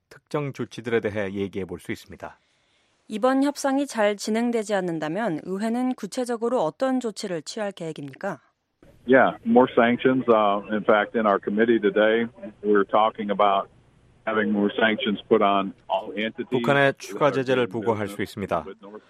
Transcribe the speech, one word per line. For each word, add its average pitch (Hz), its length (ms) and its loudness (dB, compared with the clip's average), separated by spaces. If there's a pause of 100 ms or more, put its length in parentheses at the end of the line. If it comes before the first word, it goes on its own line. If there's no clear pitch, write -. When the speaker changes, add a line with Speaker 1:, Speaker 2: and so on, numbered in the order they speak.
Speaker 1:
특정 143 460 -6
조치들에 117 460 -2
대해 101 340 -2
얘기해 98 320 -4
볼 87 140 -10
수 - 120 -8
있습니다. - 460 -12 (680)
Speaker 2:
이번 254 360 2
협상이 277 420 0
잘 208 300 2
진행되지 220 580 -2
않는다면 170 680 -2
의회는 226 500 -2
구체적으로 233 720 -2
어떤 254 340 0
조치를 196 440 -6
취할 202 300 -6
계획입니까? 156 680 -8 (680)
Speaker 3:
Yeah, 127 280 2 (100)
more 120 220 4 (100)
sanctions. 123 480 2
Uh, 104 480 2
in 104 80 -2
fact, 104 340 2
in 110 100 0
our 98 120 4
committee 113 400 2
today, 107 480 2 (380)
we're 104 180 4
talking 107 480 0
about 98 380 2 (580)
having 110 240 0
more 104 240 2
sanctions 110 540 0
put 104 160 6
on 98 280 2 (160)
all 92 300 -2
entities 110 320 -6
Speaker 1:
북한에 139 400 2
Speaker 3:
that - 80 -4
Speaker 1:
추가 104 280 -2
Speaker 3:
are 139 80 2
Speaker 1:
제재를 127 340 2
Speaker 3:
doing - 40 -12 (140)
Speaker 1:
부과할 107 220 0
수 101 80 -12
Speaker 3:
business 101 180 -6
Speaker 1:
있습니다. 101 320 -2
Speaker 3:
with 95 160 -16
North 104 280 -18